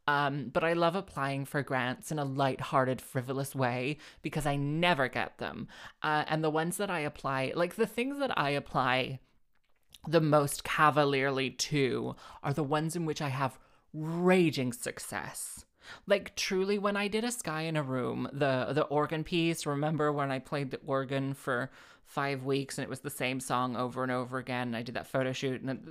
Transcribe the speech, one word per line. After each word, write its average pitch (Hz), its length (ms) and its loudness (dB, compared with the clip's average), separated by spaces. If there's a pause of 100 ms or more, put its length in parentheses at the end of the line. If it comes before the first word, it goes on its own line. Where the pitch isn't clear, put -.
Um, 143 460 2
but 165 120 2
I 165 80 4
love 170 240 4
applying 139 500 -4
for 143 160 0
grants 127 480 -2
in 156 80 -2
a 143 60 0
lighthearted, 131 760 2
frivolous 135 540 -4
way 127 440 0 (220)
because 151 260 -2
I 143 100 2
never 147 520 2
get - 300 -4
them. - 300 -8 (340)
Uh, 151 260 2
and 156 140 0
the 156 80 2
ones 160 280 0
that 196 120 -2
I 175 100 -2
apply, 135 540 -2
like, 175 220 0
the 220 100 2
things 269 320 -4
that 277 200 -2
I 143 120 2
apply 131 720 0 (840)
the 160 140 6
most 147 440 4
cavalierly 139 840 4
to 123 680 0 (260)
are 139 120 0
the 160 80 0
ones 151 340 0
in 170 80 -2
which 151 160 -2
I 151 80 -2
have 131 300 -2 (340)
raging 160 800 4
success. - 960 -8 (400)
Like, 190 300 0
truly, 190 420 0
when 202 180 0
I 202 120 0
did 214 160 -2
A 247 60 -2
Sky 156 320 -4
in 160 140 -2
a 151 60 2
Room, 127 500 -2
the, 135 400 2
the 147 120 2
organ 147 400 0
piece, 165 420 0
remember 147 440 2
when 143 200 0
I 131 80 -2
played 139 320 -4
the - 160 -6
organ 135 480 0
for 127 360 -2 (340)
five 139 400 -4
weeks 139 340 0
and 135 60 -4
it - 40 -6
was 131 120 -8
the 143 100 -8
same 131 280 -2
song 127 380 0
over 123 260 -2
and 127 100 -2
over 127 260 -2
again? 123 300 -4
And 113 80 -4
I 117 60 -4
did 123 120 -8
that - 120 -6
photo 131 260 0
shoot. 131 280 -2
And 127 200 -6 (100)